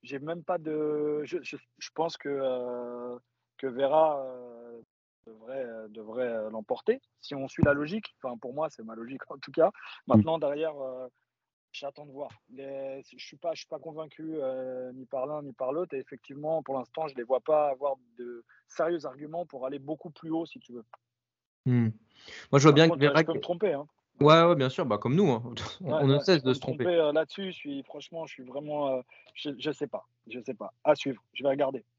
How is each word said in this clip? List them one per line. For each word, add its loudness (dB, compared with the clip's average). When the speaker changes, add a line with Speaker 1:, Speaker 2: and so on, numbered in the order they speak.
Speaker 1:
J'ai -10
même -8
pas -2
de, -2
je, -6
je, -10
je -14
pense -2
que, -8
euh, -4
que -6
Vera, 4
euh, -14
devrait, -10
euh, -10
devrait, -6
euh, -4
l'emporter -2
si -10
on -6
suit 2
la 8
logique. -4
Enfin, -8
pour -12
moi, -2
c'est -18
ma -12
logique -12
en -12
tout -16
cas. 4
Speaker 2:
Mm. -2
Speaker 1:
Maintenant, 6
derrière, -2
euh, -8
j'attends -12
de -20
voir. -10
Les, -10
je -16
suis -18
pas, -6
je -12
suis -18
pas -10
convaincu, -10
euh, -6
ni -16
par -4
l'un -6
ni -12
par -4
l'autre. -2
Et -4
effectivement, -4
pour -4
l'instant, -6
je -10
les -6
vois 2
pas 4
avoir -2
de -12
sérieux -2
arguments -10
pour -10
aller -6
beaucoup -10
plus -12
haut, -2
si -18
tu -20
veux. -12
Speaker 2:
Hmm. 4
Moi, 8
je 8
vois 12
Speaker 1:
Par 10
Speaker 2:
bien 10
Speaker 1:
contre, 2
Speaker 2:
que 6
Vera 6
Speaker 1:
je 4
peux -2
me -2
tromper, -2
hein. -4
Speaker 2:
Ouais, 10
ouais, 8
bien 2
sûr, -2
bah, 2
comme 0
nous, 6
hein. 0
<laughs> -10
On, -2
Speaker 1:
Ouais, 2
Speaker 2:
on 6
ne 8
Speaker 1:
ouais, 4
Speaker 2:
cesse 4
Speaker 1:
je 2
peux -16
Speaker 2:
de 4
Speaker 1:
me 4
Speaker 2:
se -4
tromper. -4
Speaker 1:
tromper, 4
euh, 4
là-dessus. -2
Je -12
suis, -10
franchement, -12
je -16
suis -18
vraiment... -4
Euh, 0
je, -8
je -4
sais -4
pas, -8
je -10
sais -6
pas. -10
À 6
suivre, -4
je -12
vais 2
regarder. 0